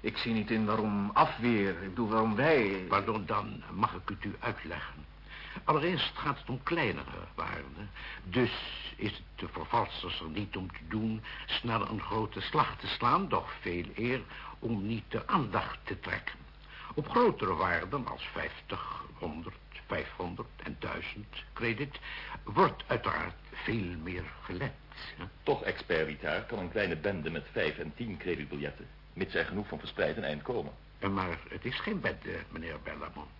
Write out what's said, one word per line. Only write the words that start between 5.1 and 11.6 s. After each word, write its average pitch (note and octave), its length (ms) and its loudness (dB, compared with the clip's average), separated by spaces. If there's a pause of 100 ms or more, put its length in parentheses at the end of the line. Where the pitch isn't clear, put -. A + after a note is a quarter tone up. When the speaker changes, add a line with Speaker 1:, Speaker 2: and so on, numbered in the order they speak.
Speaker 2:
Allereerst D#3 540 4
gaat C#3+ 200 0
het - 100 -10
om C3 140 -2
kleinere E2+ 560 2 (160)
waarden. E2 560 -4 (340)
Dus A2 260 4 (460)
is - 160 0
het - 100 -8 (120)
de - 180 -6
vervalsers F#2 680 0
er D#2+ 80 -6
niet G2 280 -2
om F#2+ 160 -4
te - 60 -10 (100)
doen... A2 340 0 (240)
snel A2 420 0